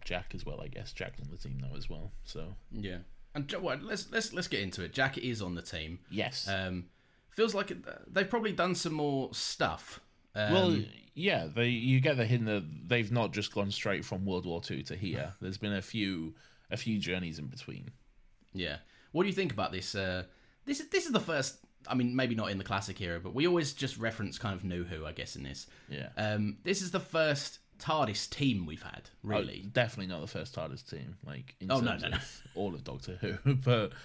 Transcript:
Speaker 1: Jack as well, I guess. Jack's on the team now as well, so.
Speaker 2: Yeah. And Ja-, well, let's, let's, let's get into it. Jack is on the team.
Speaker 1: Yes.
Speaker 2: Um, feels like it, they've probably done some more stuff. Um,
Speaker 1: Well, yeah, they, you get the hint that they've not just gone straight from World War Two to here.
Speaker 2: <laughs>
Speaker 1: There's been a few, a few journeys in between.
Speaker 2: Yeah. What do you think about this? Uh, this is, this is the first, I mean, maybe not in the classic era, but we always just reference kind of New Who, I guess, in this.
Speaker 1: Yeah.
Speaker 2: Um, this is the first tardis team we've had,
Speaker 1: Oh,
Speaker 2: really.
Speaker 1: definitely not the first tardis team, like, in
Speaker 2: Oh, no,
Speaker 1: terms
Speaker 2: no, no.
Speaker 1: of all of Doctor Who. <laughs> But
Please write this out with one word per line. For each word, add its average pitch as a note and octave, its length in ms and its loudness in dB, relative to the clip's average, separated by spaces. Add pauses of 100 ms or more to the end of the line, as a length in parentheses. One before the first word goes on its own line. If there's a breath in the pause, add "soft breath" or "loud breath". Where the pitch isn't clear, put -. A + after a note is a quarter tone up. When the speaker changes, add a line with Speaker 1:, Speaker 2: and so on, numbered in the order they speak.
Speaker 1:
Jack - 320 -2
as F2+ 120 -6
well, - 160 -6
I D2+ 60 -6
guess. - 260 -10
Jack's - 260 -6
on C#3 100 -8
the - 60 -10
team - 240 -6
now C2 160 -6
as - 140 -2
well, E2 200 -6 (140)
so. E2+ 300 -8 (180)
Speaker 2:
Yeah. F#2+ 260 -4 (360)
And C#3+ 160 -4
Ja-, - 80 -2
well, D3 240 0
let's, - 300 -6
let's, A3 200 2
let's F3 160 -2
get A2+ 120 2
into F#2 220 -2
it. D#2+ 100 -4
Jack C3 260 4
is A#2 240 -2
on F2+ 120 -2
the E2+ 80 -2
team. E2 360 -6 (120)
Speaker 1:
Yes. G2+ 380 -2
Speaker 2:
Um, F#2 380 0 (440 soft breath)
feels G#3+ 240 4
like F#3+ 160 0
it, - 80 -6 (340)
they've G3 180 4
probably A3 220 2
done F3+ 220 4
some E3 180 0
more C#3+ 420 2
stuff. - 640 -2 (360)
Um, G#2+ 160 4
Speaker 1:
Well, F#3 240 6 (380)
yeah, C#3+ 380 2
they, A#2+ 160 4
you B2 320 6
get C#3+ 160 6
the A#2 100 4
hint A2+ 200 4
that G#2 180 2 (240)
they've A#2 220 4
not A2+ 220 4
just G#2 220 -2
gone G2+ 160 2
straight G2 340 0
from F#2+ 200 -2
World F2+ 220 0
War E2+ 140 -2
Two C2+ 240 -4
to - 120 -6
here. F2+ 400 -2
Speaker 2:
<laughs> - 40 -20
Speaker 1:
There's F#2 180 -4
been G#2 160 0
a F#2+ 80 0
few, F#2+ 520 -2 (360 loud breath)
a G#2+ 60 -2
few A2 220 0
journeys F2 400 -2
in D2 80 -6
between. - 440 -10 (600)
Speaker 2:
Yeah. E2 240 -4 (360 soft breath)
What E3 120 4
do G3+ 40 4
you F#3 60 0
think F#3 180 0
about G#2 200 0
this? F#2 220 -4
Uh, F#2 300 0 (400 soft breath)
this C#4+ 160 -2
is, D4+ 80 -12
this F4+ 180 2
is C#4+ 60 0
the G#3+ 80 6
first, D3+ 360 0 (320)
I B2 60 0
mean, B2 220 2
maybe B2+ 180 4
not G#2 160 0
in G2 80 0
the F#2+ 60 -4
classic G2 360 -2
era, E2+ 200 -2
but F2+ 140 -6
we C#3+ 120 4
always F3 280 4
just - 220 -4
reference A2 420 -2
kind G2+ 180 -2
of F2+ 80 -6
New F2 200 0
Who, E2 220 -4
I D#2 60 -6
guess, - 240 -8
in C2+ 80 -8
this. - 220 -8 (220 loud breath)
Speaker 1:
Yeah. - 280 -6
Speaker 2:
Um, G#2+ 480 2
this F#3+ 180 2
is F3+ 80 -4
the - 100 0
first D3+ 580 2 (200)
tardis C#3 500 2
team A2+ 380 2
we've D#2 160 -8
had, - 200 -12 (220)
Speaker 1:
Oh, G2+ 40 -2
Speaker 2:
really. G2 440 0
Speaker 1:
definitely A2+ 400 2
not E2 80 -4
the D#2+ 80 -4
first - 260 -6
tardis D#2 340 -4
team, D#2 280 -8 (100)
like, - 340 -10
in F#2+ 100 -4
Speaker 2:
Oh, C3 100 4
no, A#2 120 4
Speaker 1:
terms D#2 120 -4
Speaker 2:
no, E2 60 -2
no. E2+ 60 2
Speaker 1:
of - 260 -6 (120)
all F#2+ 200 0
of C#2 80 -8
Doctor F2+ 380 -8
Who. G#2 340 2
<laughs> - 0 -
But B2 380 4 (120)